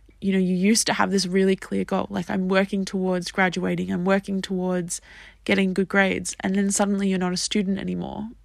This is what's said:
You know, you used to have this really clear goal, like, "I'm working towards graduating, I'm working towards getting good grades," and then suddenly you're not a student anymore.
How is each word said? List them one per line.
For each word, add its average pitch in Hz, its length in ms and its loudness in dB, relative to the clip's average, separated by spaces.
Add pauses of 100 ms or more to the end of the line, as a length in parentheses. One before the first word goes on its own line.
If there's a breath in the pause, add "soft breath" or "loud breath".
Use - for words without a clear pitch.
(200)
You 196 140 0
know, 190 60 4
you 185 160 2
used 202 320 4
to 220 60 2
have 202 160 2
this 190 160 2
really 190 300 4
clear 196 280 -6
goal, 190 260 -2
like, 190 200 -6
"I'm 190 180 0
working 190 380 2
towards 185 460 -2
graduating, 180 600 0
I'm 180 140 -2
working 196 360 0
towards 180 600 -4 (440 loud breath)
getting 196 280 2
good 196 140 0
grades," 190 540 0
and 190 140 -2
then 202 160 2
suddenly 202 380 0
you're 185 80 0
not 180 160 0
a 180 40 -2
student 196 420 -2
anymore. 180 500 -6 (160)